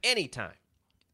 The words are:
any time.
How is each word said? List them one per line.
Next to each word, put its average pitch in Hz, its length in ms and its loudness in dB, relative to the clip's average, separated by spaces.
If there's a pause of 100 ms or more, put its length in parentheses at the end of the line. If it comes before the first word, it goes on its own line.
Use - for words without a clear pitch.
any 226 240 4
time. 104 260 -6 (600)